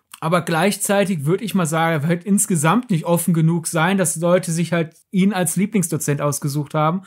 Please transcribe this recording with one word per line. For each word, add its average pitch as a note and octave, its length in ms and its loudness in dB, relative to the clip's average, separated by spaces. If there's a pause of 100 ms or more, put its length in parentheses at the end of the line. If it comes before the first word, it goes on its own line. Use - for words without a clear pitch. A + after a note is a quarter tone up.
(220)
aber E3 200 0
gleichzeitig F#3 840 0
würd E3 160 0
ich A3 140 -4
mal F#3+ 120 2
sagen, D#3+ 380 0
er D#3+ 40 0
wird F3 160 -2
insgesamt G3 640 2
nicht E3 160 0
offen E3+ 260 2
genug E3 340 2
sein, E3+ 300 0
dass F#3 200 0
Leute F3 360 0
sich E3 200 -4
halt E3+ 220 -2 (160)
ihn G3 220 2
als F3+ 240 -2
Lieblingsdozent E3+ 640 -2
ausgesucht C#3+ 540 -4
haben, D#3+ 320 0